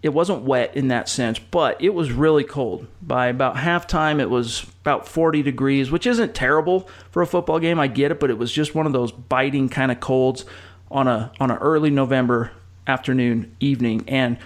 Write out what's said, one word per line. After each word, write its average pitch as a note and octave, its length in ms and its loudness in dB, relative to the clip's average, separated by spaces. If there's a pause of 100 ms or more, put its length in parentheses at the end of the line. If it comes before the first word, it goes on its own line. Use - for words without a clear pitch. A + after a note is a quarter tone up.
It D#3 80 0
wasn't D#3+ 340 0
wet B2+ 320 0
in C3+ 120 0
that A#2+ 220 -2
sense, A#2 300 -2
but D#3 420 0
it F#3+ 120 2
was D#3+ 180 -2
really D3 340 4
cold. A2+ 420 -6 (140)
By B2+ 260 0
about B2+ 300 0
halftime, D#3 600 0
it A2+ 100 0
was A#2+ 360 -2 (160)
about - 260 -2
forty D#3+ 360 2
degrees, C3+ 480 0
which F3 160 0
isn't A#3 260 0
terrible D#3 560 0 (220)
for F3 100 0
a E3+ 60 2
football F3 320 0
game. E3 200 0
I C#3+ 80 2
get C3+ 240 2
it, D#3 80 -4
but C#3 100 2
it A2+ 80 0
was A#2+ 140 -2
just D3+ 220 -2
one D#3 120 0
of D3 80 -2
those A#2+ 180 0
biting C3+ 580 0
kind C3 220 0
of B2 80 -4
colds C3 460 0 (440)
on C3+ 180 0
a, A#2 320 -2
on B2+ 120 0
an A2 60 -2
early D3+ 320 2
November B2+ 600 0 (360)
afternoon, B2+ 720 0
evening. A#2+ 480 0
And B2+ 380 0